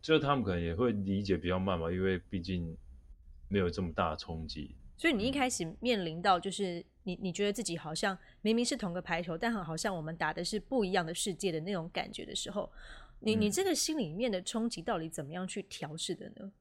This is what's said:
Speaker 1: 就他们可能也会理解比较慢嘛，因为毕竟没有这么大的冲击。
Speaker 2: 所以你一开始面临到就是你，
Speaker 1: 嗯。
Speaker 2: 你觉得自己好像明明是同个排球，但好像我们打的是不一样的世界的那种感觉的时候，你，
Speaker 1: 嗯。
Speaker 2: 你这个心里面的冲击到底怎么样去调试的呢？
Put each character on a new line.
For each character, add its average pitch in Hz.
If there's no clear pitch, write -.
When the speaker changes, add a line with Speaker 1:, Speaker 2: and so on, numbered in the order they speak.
Speaker 1:
就 160
他 143
们 131
可 95
能 85
也 82
会 120
理 98
解 98
比 87
较 92
慢 92
嘛， 82
因 92
为 95
毕 95
竟 85
没 101
有 90
这 92
么 85
大 85
的 76
冲 80
击。 -
Speaker 2:
所 330
以 -
你 214
一 269
开 269
始 165
面 226
临 165
到 185
就 196
是 175
你， 180
Speaker 1:
嗯。 -
Speaker 2:
你 185
觉 202
得 202
自 226
己 170
好 160
像 190
明 220
明 240
是 262
同 196
个 180
排 170
球， 165
但 233
好 160
像 196
我 165
们 160
打 156
的 170
是 208
不 254
一 185
样 180
的 165
世 185
界 180
的 156
那 190
种 165
感 -
觉 -
的 -
时 -
候， 202
你， 214
Speaker 1:
嗯。 -
Speaker 2:
你 208
这 339
个 370
心 311
里 196
面 208
的 185
冲 226
击 185
到 190
底 160
怎 156
么 139
样 180
去 185
调 151
试 170
的 -
呢？ 196